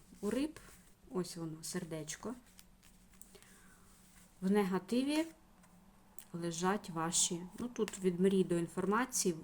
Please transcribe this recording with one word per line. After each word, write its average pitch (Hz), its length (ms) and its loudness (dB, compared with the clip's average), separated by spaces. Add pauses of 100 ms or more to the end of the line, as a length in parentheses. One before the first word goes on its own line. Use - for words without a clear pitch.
(200)
у 202 100 -2
риб, 285 300 -2 (500)
ось 180 260 -4
воно, 160 260 -8
сердечко. 165 720 -8 (2000)
В 190 100 0
негативі 220 760 2 (1040)
лежать 170 580 -2
ваші, 165 500 0 (180)
ну, 240 100 -4
тут 226 300 -2
від 185 220 2
мрій 190 240 6
до 170 140 2
інформації 190 840 0